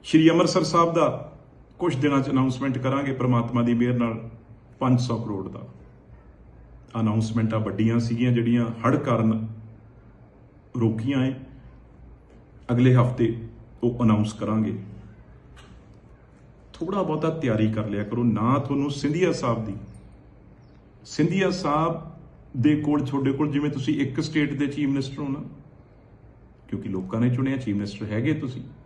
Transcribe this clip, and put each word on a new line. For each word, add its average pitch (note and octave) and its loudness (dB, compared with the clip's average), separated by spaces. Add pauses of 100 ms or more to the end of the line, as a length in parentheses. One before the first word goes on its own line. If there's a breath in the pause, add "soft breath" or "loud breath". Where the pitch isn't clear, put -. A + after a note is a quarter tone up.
ਸ਼੍ਰੀ D#3+ 6
ਅੰਮ੍ਰਿਤਸਰ E3+ 4
ਸਾਹਿਬ E3+ 2
ਦਾ D#3 4 (720)
ਕੁਛ E3+ 0
ਦਿਨਾਂ C#3 2
'ਚ - -4
ਅਨਾਉਂਸਮੈਂਟ C3 0
ਕਰਾਂਗੇ, C3+ -2
ਪ੍ਰਮਾਤਮਾ A#2+ 2
ਦੀ A#2+ 2
ਮਿਹਰ A#2+ 2
ਨਾਲ, A2+ -4 (500)
ਪੰਜ B2+ 4
ਸੌ A#2 -2
ਕਰੋੜ G#2 -6
ਦਾ। - -14 (1300)
ਅਨਾਉਂਸਮੈਂਟਾਂ A2 0
ਵੱਡੀਆਂ A2 0
ਸੀਗੀਆਂ A#2+ 0
ਜਿਹੜੀਆਂ A#2 2 (160)
ਹੜ੍ਹ B2+ 2
ਕਾਰਨ A2 0 (1300)
ਰੋਕੀਆਂ B2 0
ਏ, C3+ -2 (1400)
ਅਗਲੇ B2 6
ਹਫ਼ਤੇ A#2 4 (480)
ਉਹ A#2+ 0
ਅਨਾਉਂਸ G#2 4
ਕਰਾਂਗੇ। G#2 -2 (2000)
ਥੋੜ੍ਹਾ F#3+ -4
ਬਹੁਤਾ D#3 -2 (100)
ਤਿਆਰੀ G#2+ 2
ਕਰ G2+ -4
ਲਿਆ G2+ -4
ਕਰੋ, A#2 -2
ਨਾ A2+ 2
ਤੁਹਾਨੂੰ C#3+ -2
ਸਿੰਧੀਆ D#3+ 0
ਸਾਹਿਬ A#2 -2
ਦੀ, G2 -6 (1300)
ਸਿੰਧੀਆ F3+ 0
ਸਾਹਿਬ D#3 -2 (600)
ਦੇ D3+ 6
ਕੋਲ, D3 0
ਤੁਹਾਡੇ C3 0
ਕੋਲ, C#3+ 0
ਜਿਵੇਂ C#3+ 0
ਤੁਸੀਂ C#3 -2
ਇੱਕ C3 -2
ਸਟੇਟ D3 -2
ਦੇ C#3 -2
ਚੀਫ C#3+ -2
ਮਿਨਿਸਟਰ C#3 -4
ਹੋ C#3+ -6
ਨਾ, C#3+ -6 (1300)
ਕਿਉਂਕਿ - -8
ਲੋਕਾਂ F#2+ -4
ਨੇ B2 2
ਚੁਣਿਆ C3+ 0
ਚੀਫ G#2+ -4
ਮਿਨਿਸਟਰ G#2 -6
ਹੈਗੇ B2+ -2
ਤੁਸੀਂ D3+ -6 (240)